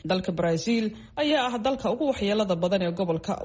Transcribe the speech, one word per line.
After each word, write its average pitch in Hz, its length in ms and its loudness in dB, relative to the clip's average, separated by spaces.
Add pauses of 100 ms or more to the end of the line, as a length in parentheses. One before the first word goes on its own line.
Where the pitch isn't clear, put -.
Dalka 185 280 0
Brazil 175 540 0 (280)
ayaa 294 320 2
ah 247 120 -2
dalka 240 340 0
ugu 247 160 -2
waxyeelada 208 480 0
badan 180 260 0
ee 175 100 0
gobolka, 175 420 -2 (120)